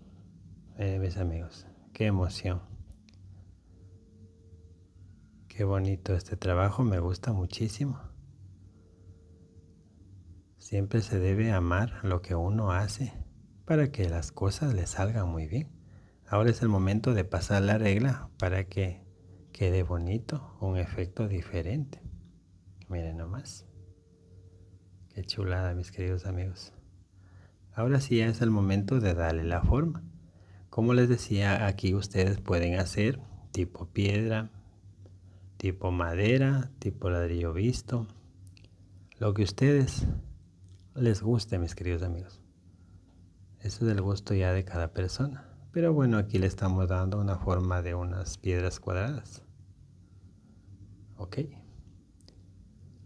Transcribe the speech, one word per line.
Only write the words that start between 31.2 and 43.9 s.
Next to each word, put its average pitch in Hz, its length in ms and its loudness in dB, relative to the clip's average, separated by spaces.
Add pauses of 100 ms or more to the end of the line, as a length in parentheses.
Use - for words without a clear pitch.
aquí 95 300 2
ustedes 95 440 2
pueden 87 400 2
hacer 104 400 0 (320)
tipo 90 360 -4
piedra, 107 640 0 (1080)
tipo 92 340 -2
madera, 110 880 2
tipo 95 320 -4
ladrillo 85 440 0
visto, 117 520 -2 (1120)
lo 104 160 0
que 104 80 0
ustedes 135 640 2 (880)
les 113 300 2
guste, 107 340 0
mis 85 160 -2
queridos 87 300 -2
amigos. 87 360 -6 (1200)
Eso 104 240 -6
es 113 40 4
del 101 140 2